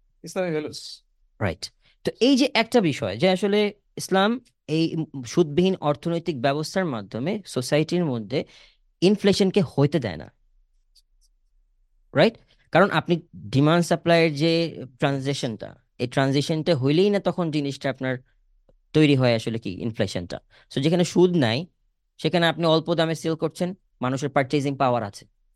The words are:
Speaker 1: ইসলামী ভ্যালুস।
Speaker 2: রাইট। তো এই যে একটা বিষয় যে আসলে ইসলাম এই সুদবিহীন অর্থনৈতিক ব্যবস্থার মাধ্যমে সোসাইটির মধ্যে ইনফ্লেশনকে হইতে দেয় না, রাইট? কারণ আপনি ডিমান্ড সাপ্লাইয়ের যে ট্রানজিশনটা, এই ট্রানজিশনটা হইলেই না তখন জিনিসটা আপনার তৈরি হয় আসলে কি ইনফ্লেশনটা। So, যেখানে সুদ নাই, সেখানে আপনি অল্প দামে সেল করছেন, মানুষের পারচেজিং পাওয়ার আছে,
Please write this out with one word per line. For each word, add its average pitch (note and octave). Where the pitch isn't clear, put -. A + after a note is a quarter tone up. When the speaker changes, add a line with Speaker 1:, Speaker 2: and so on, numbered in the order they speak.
Speaker 1:
ইসলামী F3+
ভ্যালুস। -
Speaker 2:
রাইট। F#2+
তো E3+
এই C4
যে B3+
একটা A3+
বিষয় A#2
যে F3
আসলে G3+
ইসলাম G3
এই D#3+
সুদবিহীন F3
অর্থনৈতিক E3
ব্যবস্থার D3+
মাধ্যমে C3+
সোসাইটির D#3
মধ্যে A#2+
ইনফ্লেশনকে G3
হইতে C#3+
দেয় F#2+
না, B1+
রাইট? F3
কারণ F#3
আপনি E3
ডিমান্ড D3
সাপ্লাইয়ের E3
যে E3
ট্রানজিশনটা, C3+
এই B2
ট্রানজিশনটা C#3+
হইলেই D3+
না G3+
তখন F3
জিনিসটা C#3
আপনার C3
তৈরি D3+
হয় B2+
আসলে A2+
কি G2+
ইনফ্লেশনটা। F#2
So, -
যেখানে E3+
সুদ F3
নাই, C3+
সেখানে E3+
আপনি D#3+
অল্প D#3+
দামে D#3+
সেল D#3+
করছেন, F3
মানুষের C3
পারচেজিং C#3
পাওয়ার B2
আছে, -